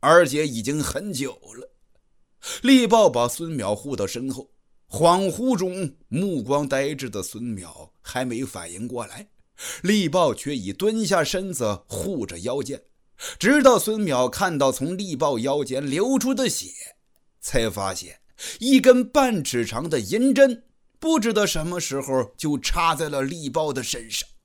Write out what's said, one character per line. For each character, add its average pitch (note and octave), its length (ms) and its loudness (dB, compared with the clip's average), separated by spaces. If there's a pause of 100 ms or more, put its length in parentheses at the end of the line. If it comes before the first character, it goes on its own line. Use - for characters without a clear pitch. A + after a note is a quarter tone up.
而 E3 260 8
且 D3 200 0
已 A#2 160 -4
经 C#3+ 200 -2
很 F#3 300 -4
久 C3 200 -6 (220)
了。 B2 180 -18 (880)
力 B3+ 240 8
豹 G#3 220 6
把 A#2+ 200 2
孙 E3 240 -6
淼 G#2+ 220 -2
护 C#3 200 -8
到 G2+ 100 -2
身 A#2+ 280 -6
后， - 180 -12 (380)
恍 F3+ 420 4
惚 B3 260 0
中 F3+ 380 -4 (140)
目 D#3+ 340 -2
光 C#3+ 240 -2
呆 C#3 260 -2
滞 C3+ 160 -8
的 G2+ 140 -8
孙 G#2+ 220 -10 (120)
淼 F2 340 -16 (100)
还 - 240 -6
没 B2 200 -6
反 E2+ 280 -12
应 G#2 160 -10
过 A#2 180 -10
来， - 220 -18 (540)
力 G3 260 2
豹 D#3 260 2
却 C#3+ 220 -6
已 G2 160 -6
蹲 A3 340 -2
下 E3+ 160 2
身 F#3 300 -4
子 G#2 340 -4
护 A#2+ 400 -6
着 E2+ 140 -12
腰 B2 200 -4
间， B2+ 220 -8 (560)
直 C#4 240 4
到 B3 160 8
孙 A3 240 -2
淼 B2+ 260 2
看 F3 300 -2
到 C3+ 140 4
从 E3 260 -4
力 F#3+ 160 -6
豹 C#3+ 240 0
腰 C#3 240 -2
间 C3 260 -4
流 A3 300 0
出 B3 160 0
的 B3 140 0
血， - 240 -6 (680)
才 A2+ 300 -2
发 F#2+ 240 -6
现 - 260 -14 (380)
一 C4 220 4
根 B3+ 280 6
半 A#3+ 360 2
尺 A#2+ 200 -2
长 A2 240 -6
的 D3+ 120 0
银 A3+ 340 0
针 C4 300 4 (340)
不 D#4+ 220 2
知 A3 120 0
道 G#3 140 2
什 D#3 180 -2
么 F3 140 -6
时 C#3 220 -6
候 C3 360 -2
就 D3 220 -2
插 E3 380 0
在 D#3 120 -4
了 C#3+ 140 -2
力 C#3+ 260 -6
豹 D3+ 240 -2
的 B2 120 -4
身 A2+ 260 -8
上。 - 180 -6 (160)